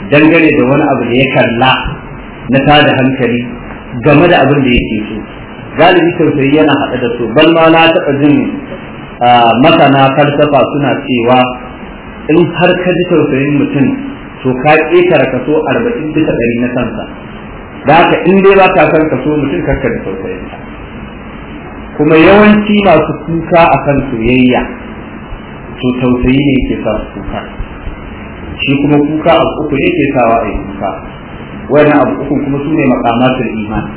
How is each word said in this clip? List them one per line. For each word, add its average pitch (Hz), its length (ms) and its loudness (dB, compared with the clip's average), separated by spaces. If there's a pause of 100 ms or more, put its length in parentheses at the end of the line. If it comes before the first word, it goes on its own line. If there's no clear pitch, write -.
dangane 156 440 4
da 127 140 2
wani 139 220 2
abu 131 180 0
da 113 100 -2
ya 131 160 2
kalla 127 440 0 (720)
na 127 160 0
tada 147 300 4
hankali 127 500 0 (540)
game 143 300 4
da 180 140 4
abin 139 200 2
da 123 120 2
yake 117 300 0
so. 107 160 -8 (560)
Galibi 170 400 4
tausayi 139 400 0
yana 151 220 4
haɗe - 220 -4
da 120 140 -2
so. 120 160 -4
Bal 143 240 4
ma 165 160 4
na 160 180 6
taɓa 160 300 2
jin, 143 220 4 (800)
ah, 120 400 4
masana 139 520 4
falsafa 143 520 2
suna 135 360 0
cewa 123 420 0 (840)
in 165 220 4
har 180 260 0
ka 180 180 -2
ji 175 140 0
tausayin 147 500 0
mutum, 135 320 0 (480)
to - 200 -4
ka 151 180 2 (100)
ƙetare 170 460 2
kaso 127 240 -2 (100)
arba'in - 460 -2
bisa 156 200 0
ɗari 117 280 -2
na 123 120 -2
kansa. 107 360 -4 (760)
Da 139 140 0
haka 165 260 4
in 190 180 2
dai 196 140 6
ba 190 160 6
ka 160 160 2
son 156 200 2
ka 143 120 -2
so 151 160 -2
mutum, 151 280 -2
kar 139 160 -2
ka 127 120 -4
ji 104 120 -4
tausayin 92 420 -8
sa. - 160 -14 (1300)
Kuma 151 240 2
yawanci 208 640 6
masu 160 420 4
kuka 165 400 0
a 165 180 4
kan 139 260 0
soyayya, 123 560 2 (1120)
to - 240 -6
tausayi 127 440 0
ne 143 220 2
ke 110 160 -2
sa 107 180 -4
su 107 180 -6
kuka. 101 280 -10 (1120)
Shi - 220 -4
kuma 143 240 0
kuka 156 340 0
abu 165 260 2
uku 147 160 -4
ne 175 140 0
ke 151 200 0
sawa 117 280 2
a 113 100 -2
yi 95 140 -6
kuka. 101 300 -8 (720)
Wannan 147 320 4
abu 135 220 2
uku 139 180 -4
kuma 135 220 -2
su 147 120 -4
ne 151 140 0
maqamatul 123 680 0
iman. 107 340 -6 (100)